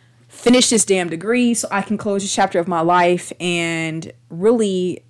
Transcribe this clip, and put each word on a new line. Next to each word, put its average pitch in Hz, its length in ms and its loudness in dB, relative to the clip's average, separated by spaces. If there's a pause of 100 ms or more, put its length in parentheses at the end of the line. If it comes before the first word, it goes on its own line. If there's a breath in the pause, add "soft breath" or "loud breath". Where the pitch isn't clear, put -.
(280 soft breath)
finish - 420 2
this 220 140 2
damn 185 240 0
degree 226 460 0
so - 180 -4
I 196 100 -2
can 202 160 -4
close 196 260 -2
this 202 120 -6
chapter 190 240 2
of 170 80 0
my 170 140 0
life 175 580 2
and 165 720 -4 (180)
really 185 800 0